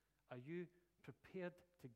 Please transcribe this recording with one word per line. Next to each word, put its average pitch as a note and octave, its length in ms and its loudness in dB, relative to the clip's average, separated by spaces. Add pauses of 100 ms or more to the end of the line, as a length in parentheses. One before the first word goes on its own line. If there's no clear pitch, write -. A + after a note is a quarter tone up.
(320)
Are B2+ 60 2
you D#3+ 300 2 (360)
prepared F3 500 0 (280)
to C#3 140 -2